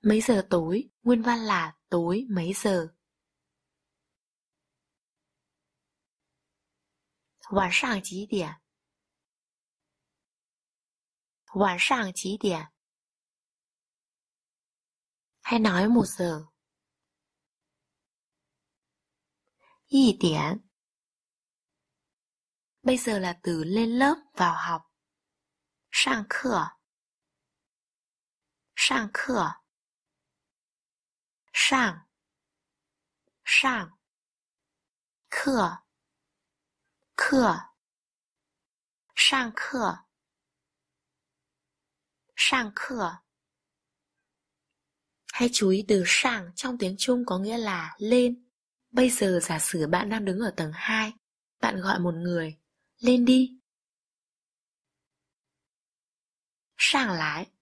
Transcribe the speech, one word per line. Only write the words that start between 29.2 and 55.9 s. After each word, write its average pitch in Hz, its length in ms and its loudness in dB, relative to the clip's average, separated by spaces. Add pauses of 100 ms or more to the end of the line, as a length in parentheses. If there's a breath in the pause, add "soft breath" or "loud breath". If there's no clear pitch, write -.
Sang. 254 440 0 (1500)
Sang. 247 440 0 (1400)
Khơ. 226 600 -2 (1300)
Khơ. 233 360 2 (1600)
Sang 254 400 2
khơ. 214 400 -4 (2500)
Sang 240 400 0
khơ. 196 400 -6 (2250)
Hãy 240 200 0
chú 196 160 2
ý 196 180 2
từ 196 180 4
sang 202 500 0
trong 254 220 -6
tiếng 190 200 -4
Trung 247 280 0
có 180 140 -2
nghĩa 214 180 -4
là 185 400 -6
lên. 247 480 2 (460)
Bây 247 180 4
giờ 190 320 2
giả 160 180 -4
sử 156 280 -2
bạn 180 220 0
đang 214 160 -4
đứng 190 140 -2
ở 226 180 -4
tầng 160 160 -4
hai, 220 400 -4 (480)
bạn 214 200 -2
gọi 190 180 0
một 175 140 0
người, 165 440 -4 (420)
"Lên 247 260 4
đi." 254 340 4 (3250)